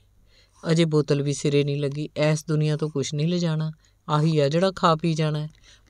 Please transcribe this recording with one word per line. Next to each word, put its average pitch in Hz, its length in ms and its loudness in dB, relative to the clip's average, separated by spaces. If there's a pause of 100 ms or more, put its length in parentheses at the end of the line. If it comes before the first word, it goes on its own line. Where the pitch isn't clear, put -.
(720)
ਅਜੇ 165 140 4
ਬੋਤਲ 151 380 2
ਵੀ 143 100 -2
ਸਿਰੇ 143 320 0
ਨਹੀਂ 143 120 -2
ਲੱਗੀ, 147 400 -6
ਇਸ 151 320 0
ਦੁਨੀਆ 151 280 0
ਤੋਂ 151 120 -4
ਕੁਛ 143 260 -4
ਨਹੀਂ 151 140 -2
ਲਿਜਾਣਾ, 160 440 -2 (360)
ਆਹੀ 151 300 2
ਆ 143 100 4
ਜਿਹੜਾ 180 280 2
ਖਾ 165 200 2
ਪੀ 165 180 -2
ਜਾਣਾ 156 260 -2
ਹੈ। 151 80 -8 (420)